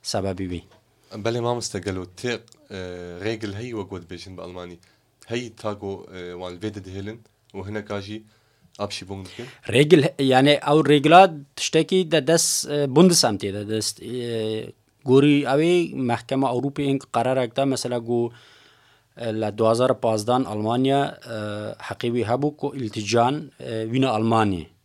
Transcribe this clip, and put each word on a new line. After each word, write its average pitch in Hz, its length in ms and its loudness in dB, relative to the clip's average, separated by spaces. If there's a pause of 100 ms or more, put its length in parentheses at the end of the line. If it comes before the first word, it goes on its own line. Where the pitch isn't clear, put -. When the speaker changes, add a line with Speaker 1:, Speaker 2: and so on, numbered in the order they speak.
Speaker 1:
sebebî 95 400 -4
wî. 87 200 -8 (480)
Speaker 2:
Belê, 113 300 -4
mamoste, 117 380 -4
gelo 92 260 -6 (120)
tê, 120 220 -6 (300)
e, 101 80 -12 (480)
rêgil 107 280 -4
heyî 120 180 -10
we 107 100 -8
got 92 300 -12
bêjin 90 260 -14
bi 87 40 -14
Almanî. 90 360 -14 (480)
Heyî 117 300 -8
ta 107 180 -8
got, 101 420 -10
e, 90 160 -12
wan 90 220 -10
lê 104 200 -8
de 104 60 -12
dihêlin 98 380 -12 (360)
û 98 160 -10
hinek 104 220 -8
a 101 100 -4
jî 107 220 -12 (560)
apşîbûng 98 460 -8
dikin? 117 200 -14 (220)
Speaker 1:
Rêgil 147 360 6
he-, - 200 -2
yani 131 260 6
ew 147 300 4 (120)
rêgila 160 460 8 (180)
tiştekî 160 560 0
de 147 160 2
dest, 160 420 2
e, 147 160 0 (100)
Bundesamtê 123 580 4
de 104 160 -8
dest, 110 340 -4
e, 113 680 -6 (320)
gorî 143 360 6
ew 139 220 2
ê 170 320 2
mehkeme 131 500 -2
Ewropê 135 380 -2
ên 139 160 0 (140)
qerarek 123 420 0
da 135 100 0
mesela 123 320 -2
got, 117 360 -2 (840)
e, 110 240 -6
li 104 160 -4
du 110 80 2
hazar 117 360 4
pazdan 113 420 0
Almanya, 123 840 -2
e, 117 100 -10 (540)
heqî - 180 -6
wî 120 160 -2
hebû 135 340 -2
ku 139 180 -6
îltican, 117 840 -2
e, 117 240 -8
wîne 127 220 0
Almanyê 110 600 2 (200)